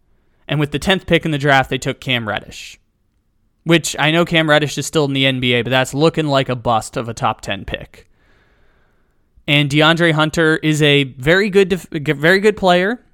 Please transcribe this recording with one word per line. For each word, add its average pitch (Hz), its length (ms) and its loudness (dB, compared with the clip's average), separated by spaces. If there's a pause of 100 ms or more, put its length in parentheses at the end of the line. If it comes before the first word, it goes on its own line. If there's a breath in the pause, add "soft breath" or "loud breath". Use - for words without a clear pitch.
(480)
And 143 100 -2
with 147 140 -2
the 139 80 -6
tenth 190 260 -2
pick 165 180 2
in 165 60 -4
the 147 80 -2
draft, 135 320 2
they 135 80 -2
took 131 220 -6
Cam 120 280 -4
Reddish, - 520 -10 (840)
which 160 380 0
I 147 100 2
know 170 140 2
Cam 160 260 0
Reddish 147 260 2
is 143 100 -8
still 160 180 0
in 139 80 -2
the 135 140 0
N 131 120 0
B 123 140 0
A, 120 100 2
but 120 80 -6
that's 131 240 0
looking 156 320 0
like 139 220 0
a 127 80 -4
bust 113 400 -4
of 117 120 -6
a 113 60 -10
top 117 260 -4
ten 98 240 -10
pick. - 420 -12 (1400)
And 147 240 2
DeAndre 160 420 4
Hunter 156 460 0
is 156 240 0
a 143 220 4
very 143 440 0
good 190 220 2
def-, 185 200 -4
g-, 151 220 -4
very 156 260 2
good 208 160 2
player, 185 480 0 (120)